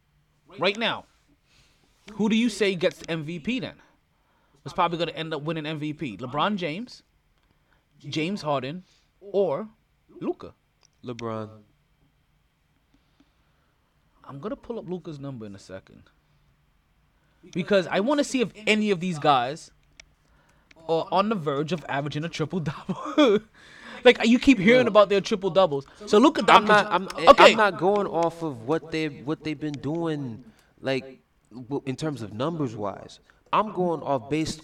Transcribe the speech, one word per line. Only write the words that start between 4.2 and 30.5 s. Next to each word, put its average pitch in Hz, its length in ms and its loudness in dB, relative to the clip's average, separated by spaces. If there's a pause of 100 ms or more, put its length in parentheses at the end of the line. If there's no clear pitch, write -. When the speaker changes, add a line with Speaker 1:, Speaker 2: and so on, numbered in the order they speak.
Speaker 1:
Who's 139 100 -12
probably 170 240 0
gonna 156 140 -4
end 160 220 -8
up 143 100 -6
winning 160 220 -6
M 156 140 -6
V 151 140 -6
P? 131 240 -10
LeBron 147 400 -2
James, 175 440 -8 (960)
James 160 420 -6
Harden, 147 420 -4 (380)
or 196 480 -2 (500)
Luka? 190 340 -8 (520)
Speaker 2:
LeBron. 113 420 -8 (2750)
Speaker 1:
I'm 135 140 -14
gonna 170 180 -8
pull 233 220 -12
up 160 100 -12
Luka's 170 300 -10
number 135 260 -10
in 101 100 -14
a 92 40 -18
second. - 440 -18 (1500)
Because 185 340 0
I 165 140 0
wanna 285 240 0
see 254 160 -2
if 196 100 -2 (140)
any 214 260 2
of 180 80 0
these 175 200 -4
guys 147 520 0 (1160)
are 160 220 0
on 190 180 2
the 226 60 -2
verge 147 360 -2
of 170 160 -6
averaging 143 360 -4
a 165 60 -8
triple 160 300 -6
double. 214 840 0
<laughs> - 40 -20 (540)
Like, 240 220 6
you 233 120 4
keep 254 220 4
hearing 233 260 4
Speaker 2:
No. 233 40 0
Speaker 1:
about 202 200 6
their 202 100 2
triple 190 300 -2
doubles. 156 360 2 (200)
So 208 140 4
Luka 302 280 4
Speaker 2:
I'm 202 160 10
Speaker 1:
Doncic, 208 40 0
Speaker 2:
not, 208 240 6
I'm, 180 160 0 (220)
Speaker 1:
okay. 226 220 10
Speaker 2:
I'm 220 60 2
not 196 220 2
going 196 260 2
off 165 380 -2
of 120 240 -8
what 156 240 -4
they, 160 160 -2
what 139 360 -8
they've 156 160 -6
been 151 140 -6
doing, 143 720 -6 (360)